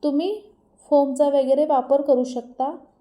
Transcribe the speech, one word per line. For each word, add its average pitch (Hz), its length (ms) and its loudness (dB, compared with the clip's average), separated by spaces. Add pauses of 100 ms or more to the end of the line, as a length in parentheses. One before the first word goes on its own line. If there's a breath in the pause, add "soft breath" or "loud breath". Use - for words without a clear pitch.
तुम्ही 302 300 -2 (580)
फोमचा 285 380 2
वगैरे 277 360 2
वापर 277 380 0
करू 262 220 2
शकता. 262 500 -8 (260)